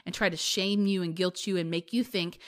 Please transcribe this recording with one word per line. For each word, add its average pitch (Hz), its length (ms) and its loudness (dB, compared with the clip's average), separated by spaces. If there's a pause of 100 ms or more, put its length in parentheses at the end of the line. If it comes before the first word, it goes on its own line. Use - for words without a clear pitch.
and 180 120 -8
try 202 140 2
to 160 80 -4
shame 202 500 2
you 190 160 2
and 165 120 -2
guilt 180 300 -2
you 190 120 0
and 165 120 0
make 170 240 -4
you 240 100 2
think 175 440 -2